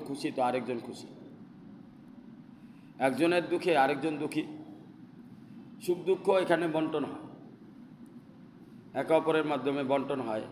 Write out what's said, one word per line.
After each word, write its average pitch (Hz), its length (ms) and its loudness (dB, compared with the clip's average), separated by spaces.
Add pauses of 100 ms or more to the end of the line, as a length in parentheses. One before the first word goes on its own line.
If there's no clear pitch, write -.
খুশি 139 240 -4
তো 131 100 -2
আরেকজন 123 440 0
খুশি, - 220 -12 (1900)
একজনের 165 500 4
দুঃখে 170 280 4
আরেকজন 143 400 4
দুঃখী, 147 260 -2 (1400)
সুখ 175 120 2
দুঃখ 175 320 0
এখানে 175 380 4
বন্টন 156 380 0
হয়, - 200 -8 (1700)
একে 135 200 0
অপরের 156 320 4
মাধ্যমে 139 380 0
বন্টন 135 380 2
হয়। 110 200 -2 (100)